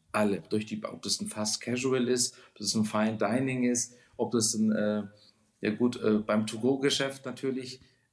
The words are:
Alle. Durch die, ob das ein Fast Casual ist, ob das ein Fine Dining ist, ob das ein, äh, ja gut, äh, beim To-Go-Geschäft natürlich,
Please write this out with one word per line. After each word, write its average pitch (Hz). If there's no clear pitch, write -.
Alle. 101
Durch 107
die, 107
ob -
das -
ein 104
Fast 107
Casual 123
ist, 123
ob -
das 101
ein 110
Fine 110
Dining 127
ist, 123
ob 113
das 113
ein, 110
äh, 107
ja 107
gut, 123
äh, 107
beim 107
To-Go-Geschäft 135
natürlich, 127